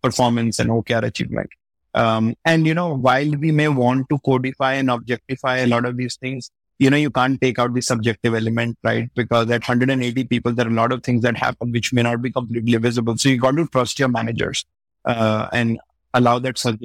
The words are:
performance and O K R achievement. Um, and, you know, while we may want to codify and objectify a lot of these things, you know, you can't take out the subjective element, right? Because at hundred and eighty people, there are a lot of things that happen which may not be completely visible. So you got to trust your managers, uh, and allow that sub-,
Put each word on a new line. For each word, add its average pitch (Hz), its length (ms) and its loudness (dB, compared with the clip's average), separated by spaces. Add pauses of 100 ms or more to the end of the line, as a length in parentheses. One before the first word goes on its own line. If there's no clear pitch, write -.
performance 120 560 2
and 117 100 0
O 113 120 2
K 120 140 -2
R 113 100 0
achievement. 117 440 -6 (440)
Um, 113 500 0
and, 160 240 4
you 160 60 2
know, 170 200 -2
while 131 380 2
we 151 220 0
may 151 160 4
want 131 400 2
to 147 100 0
codify 131 540 0
and 135 180 0
objectify 123 680 -4
a 127 80 2
lot 120 180 2
of 123 100 -4
these 123 220 -6
things, 131 340 -10 (280)
you 135 100 6
know, 143 80 4
you 147 140 2
can't 131 280 0
take 127 200 0
out 123 160 0
the 123 60 0
subjective 117 520 0
element, 113 500 -2
right? 113 300 0
Because 117 380 0
at 120 120 0
hundred 127 280 2
and 131 120 0
eighty 123 200 -2
people, 120 280 -2
there 120 140 0
are 113 60 -2
a - 20 2
lot 117 180 2
of 123 120 -4
things 120 180 0
that 117 160 0
happen 123 340 -4
which 117 220 -4
may 123 80 2
not 117 220 0
be 127 80 -4
completely 117 480 -2
visible. 117 400 0
So 139 100 2
you 131 80 2
got 131 200 2
to 165 100 0
trust - 320 -2
your 135 80 2
managers, 113 580 -4 (400)
uh, 110 480 0
and 117 260 0 (360)
allow 123 240 4
that 127 180 -4
sub-, 113 280 -2